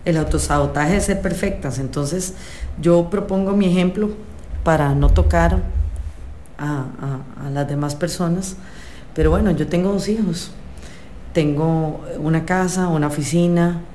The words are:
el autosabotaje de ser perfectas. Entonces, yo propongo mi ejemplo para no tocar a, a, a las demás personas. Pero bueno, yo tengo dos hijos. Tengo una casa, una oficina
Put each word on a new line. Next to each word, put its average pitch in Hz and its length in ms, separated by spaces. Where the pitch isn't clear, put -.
el 165 140
autosabotaje 147 760
de 202 40
ser 190 220
perfectas. 170 560
Entonces, 147 560
yo 170 300
propongo 196 440
mi 202 120
ejemplo 185 420
para 147 320
no 143 160
tocar 170 480
a, 143 280
a, - 20
a 139 60
las 143 160
demás 143 260
personas. 175 640
Pero 156 160
bueno, 190 220
yo 147 160
tengo 185 240
dos 196 180
hijos. 208 440
Tengo 156 680
una 160 260
casa, 185 440
una 151 180
oficina 170 760